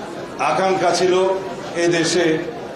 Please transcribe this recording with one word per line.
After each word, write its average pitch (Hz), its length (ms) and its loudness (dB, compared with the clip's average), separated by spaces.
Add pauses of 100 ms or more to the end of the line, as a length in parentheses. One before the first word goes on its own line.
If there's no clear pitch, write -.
(400)
আকাঙ্ক্ষা 175 520 2
ছিল 180 220 2 (640)
এ 170 120 0
দেশে 165 720 2 (180)